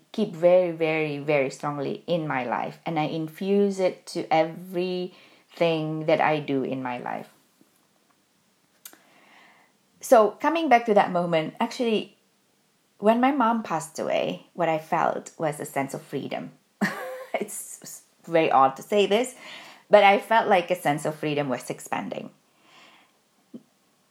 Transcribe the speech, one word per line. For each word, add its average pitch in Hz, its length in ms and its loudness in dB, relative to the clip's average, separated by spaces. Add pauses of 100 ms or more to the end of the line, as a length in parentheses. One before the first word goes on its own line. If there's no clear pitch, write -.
(120)
keep 208 240 -4
very, 175 360 4
very, 156 480 -2
very 143 300 0
strongly 143 560 -6
in 160 220 -2
my 135 160 -4
life, 113 420 -4
and 165 140 -4
I 151 40 2
infuse 190 760 -2
it - 280 -2
to - 240 -6
everything 165 1700 -4
that 160 140 2
I 156 200 2
do 139 240 -2
in 131 200 -4
my 123 140 -8
life. 110 320 -10 (2750)
So 220 300 6 (100)
coming 320 260 0
back 233 200 4
to 220 60 4
that 196 180 6
moment, 170 500 -2
actually, 214 560 -2 (840)
when 220 200 4
my 262 120 4
mom 233 320 2
passed 156 360 -6
away, - 540 -2
what 165 160 -2
I 160 100 0
felt - 580 -2
was 151 220 -4
a - 60 -8
sense 135 280 -6
of - 80 -8
freedom. - 500 -10 (300)
<laughs> 214 80 -2 (440)
It's - 680 -10 (220)
very 165 260 2
odd 131 240 4
to - 80 -14
say 208 240 2
this, 226 280 0 (540)
but 202 140 8
I 196 160 8
felt 220 280 0
like 180 240 2
a 185 40 -2
sense 147 300 -2
of 151 100 -4
freedom 147 340 -2
was 127 200 -6
expanding. - 600 -8 (1800)